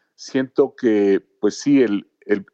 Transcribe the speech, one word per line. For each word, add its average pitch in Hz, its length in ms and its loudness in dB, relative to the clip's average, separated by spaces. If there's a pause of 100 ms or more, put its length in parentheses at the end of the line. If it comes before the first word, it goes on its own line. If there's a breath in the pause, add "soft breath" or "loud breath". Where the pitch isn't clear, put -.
(160)
siento 135 600 -4
que, 101 480 0 (160)
pues 104 200 -4
sí, 143 240 2
el, 101 240 -2 (180)
el, 101 180 -4 (100)